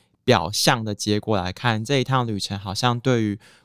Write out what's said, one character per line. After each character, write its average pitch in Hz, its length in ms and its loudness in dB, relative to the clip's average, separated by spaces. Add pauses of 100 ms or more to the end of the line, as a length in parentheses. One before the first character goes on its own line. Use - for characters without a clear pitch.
(240)
表 98 280 4
象 120 320 2
的 104 100 -6
结 104 260 -2
果 107 180 0
来 90 160 -2
看， 113 320 -2
这 139 140 0
一 127 40 2
趟 127 240 0
旅 107 120 -4
程 98 200 -6
好 95 160 -8
像 120 240 0
对 117 240 2
于 104 160 -2 (260)